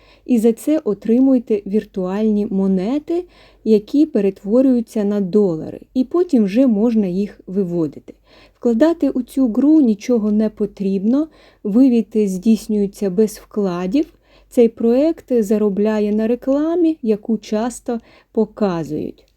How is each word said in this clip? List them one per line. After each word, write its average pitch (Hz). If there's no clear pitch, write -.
і 254
за 226
це 302
отримуєте 233
віртуальні 208
монети, 202
які 220
перетворюються 233
на 208
долари, 180
і 262
потім 320
вже 214
можна 220
їх 190
виводити. 175
Вкладати 277
у 254
цю 262
гру 277
нічого 220
не 214
потрібно, 208
вивід 233
здійснюється 202
без 208
вкладів. 190
Цей 233
проект 247
заробляє 208
на 214
рекламі, 311
яку 220
часто 233
показують. 170